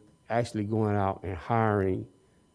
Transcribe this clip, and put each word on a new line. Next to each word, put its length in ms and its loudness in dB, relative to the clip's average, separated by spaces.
actually 360 -2
going 300 0
out 280 0
and 120 -6
hiring 720 2